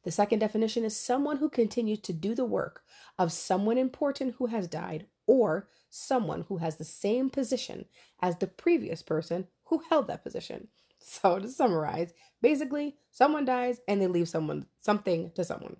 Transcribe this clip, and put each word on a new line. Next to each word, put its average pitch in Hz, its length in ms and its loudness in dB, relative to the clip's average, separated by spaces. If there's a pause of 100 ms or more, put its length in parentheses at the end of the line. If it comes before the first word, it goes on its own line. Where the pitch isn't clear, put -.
The 269 80 -4
second 302 260 4
definition 220 480 0
is 214 100 -4
someone 277 420 0
who 302 120 0
continues 220 520 0
to 185 120 -6
do 190 220 -2
the 254 100 0
work - 380 -4 (340)
of 170 140 4
someone 208 480 2
important 262 580 -2
who 247 100 -2
has 214 200 -4
died 170 400 -8 (180)
or 202 420 4 (220)
someone 165 580 -2
who 190 100 -6
has 160 180 -4
the 165 80 -12
same 254 480 -2
position - 540 -4 (360)
as 175 160 0
the 190 80 0
previous 220 560 0
person 170 460 -4 (180)
who 330 240 0
held 294 180 4
that - 160 -8
position. - 440 -10 (320)
So 190 400 0
to 214 100 -6
summarize, 170 640 0 (260)
basically, 294 580 0 (120)
someone 294 360 4
dies 247 420 0
and 202 120 2
they 190 60 4
leave 175 240 2
someone 151 380 -4 (140)
something 185 520 0
to 185 100 -4
someone. - 360 -8